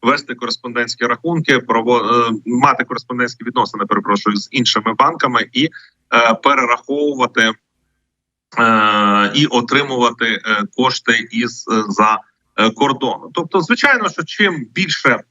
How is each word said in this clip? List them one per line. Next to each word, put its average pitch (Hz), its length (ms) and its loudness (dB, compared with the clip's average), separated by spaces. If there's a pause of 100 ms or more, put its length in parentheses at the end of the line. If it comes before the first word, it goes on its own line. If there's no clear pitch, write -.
вести - 340 0
кореспондентські 120 680 -6
рахунки, 147 540 0
прово-, 117 680 2
е, - 20 -2 (140)
мати 127 380 0
кореспондентські 123 640 -6
відносини, 110 400 -4
перепрошую, 101 520 0
з 101 140 -6
іншими 113 420 0
банками 131 600 0
і, 131 120 0
е, - 680 0
перераховувати, 131 1160 0 (1080)
е, 104 760 2
і 143 100 4
отримувати, 123 800 0
е, 110 380 -2 (140)
кошти 117 540 0
із, 113 400 -4
е, 110 160 2
за, 107 320 2 (380)
е, 107 120 2
кордону. 135 640 -2
Тобто, 175 280 -2
звичайно, 247 480 0
що 170 140 -8
чим 165 500 -2
більше 156 460 -2 (120)